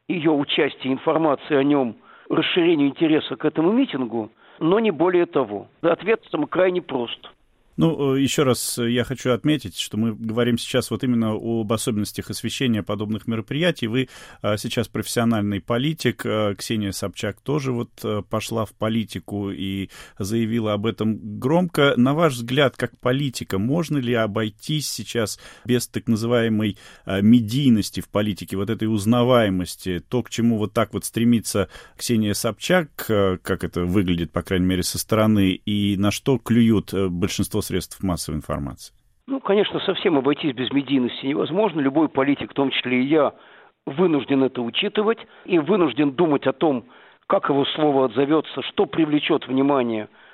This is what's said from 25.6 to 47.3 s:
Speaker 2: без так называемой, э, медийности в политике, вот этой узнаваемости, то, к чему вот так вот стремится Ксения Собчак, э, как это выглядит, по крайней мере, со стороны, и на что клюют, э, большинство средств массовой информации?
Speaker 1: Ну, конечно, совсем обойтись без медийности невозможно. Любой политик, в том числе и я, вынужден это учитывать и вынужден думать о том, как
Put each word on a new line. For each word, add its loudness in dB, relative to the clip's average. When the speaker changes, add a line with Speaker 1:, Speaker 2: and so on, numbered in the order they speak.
Speaker 2:
без 0
так -8
называемой, 2
э, -2
медийности 4
в -12
политике, -4
вот -4
этой -4
узнаваемости, 0
то, -2
к -20
чему 2
вот -4
так 0
вот -6
стремится 0
Ксения -2
Собчак, 0
э, 2
как -4
это -4
выглядит, 0
по -4
крайней 0
мере, 2
со -4
стороны, 4
и -2
на 0
что 0
клюют, 2
э, 0
большинство -2
средств -6
массовой -4
информации? -8
Speaker 1:
Ну, -4
конечно, 0
совсем 0
обойтись 0
без -6
медийности -2
невозможно. -2
Любой 2
политик, 0
в -20
том 0
числе 0
и 0
я, 2
вынужден 2
это 0
учитывать -2
и 2
вынужден 2
думать 2
о 4
том, 0
как 2